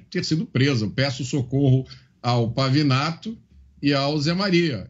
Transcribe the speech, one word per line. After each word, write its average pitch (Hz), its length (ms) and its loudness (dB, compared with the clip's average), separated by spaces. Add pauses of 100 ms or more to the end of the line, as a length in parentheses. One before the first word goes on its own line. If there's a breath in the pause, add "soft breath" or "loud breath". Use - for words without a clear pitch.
ter 180 160 -4
sido 160 220 -2
presa. 127 380 0
Eu 95 80 -4
peço 135 320 -2
socorro 131 600 2 (380 loud breath)
ao 120 300 0
Pavinato 143 840 0 (460)
e 143 100 2
ao 143 280 0
Zé 160 140 0
Maria. 170 560 0